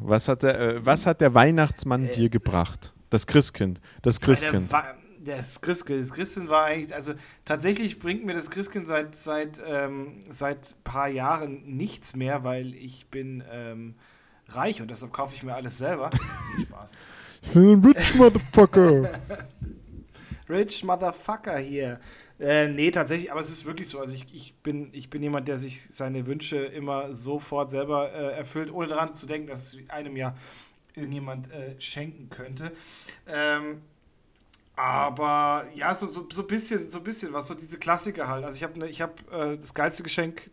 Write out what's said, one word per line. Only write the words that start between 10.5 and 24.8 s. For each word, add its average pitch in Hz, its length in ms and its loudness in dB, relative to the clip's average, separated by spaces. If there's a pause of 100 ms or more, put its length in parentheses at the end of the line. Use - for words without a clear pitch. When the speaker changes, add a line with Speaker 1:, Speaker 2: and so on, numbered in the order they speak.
Speaker 2:
paar 139 240 -4
Jahren 139 680 -4
nichts - 380 -8
mehr, 131 300 -4
weil 127 300 -6
ich 127 340 -18
bin, 131 420 -10
ähm, 113 460 -14 (560)
reich 143 300 -4
und 113 80 -12
deshalb 113 220 -12
kaufe 135 200 -6
ich 131 120 -14
mir 127 100 -6
alles 127 240 -6
selber. 147 320 -4
Speaker 1:
<laughs> - 400 -4
Speaker 2:
Viel - 160 -4
Spaß. - 300 -18 (460)
Speaker 1:
Ich - 100 -10
bin 185 200 12
ein 196 120 8
rich 269 320 8
Motherfucker. 190 960 8
Speaker 2:
<laughs> - 60 -12 (1300)
Rich 196 340 0
Motherfucker 185 760 -2
hier. 135 420 -6 (400)
Äh, 151 260 4
nee, 147 240 2
tatsächlich, 170 400 0
aber 147 80 -6
es 151 120 -4
ist - 140 -4
wirklich 165 240 -8
so. 139 120 -8
Also 131 160 -8
ich, - 180 -16
ich - 180 -18 (120)
bin, 147 280 -6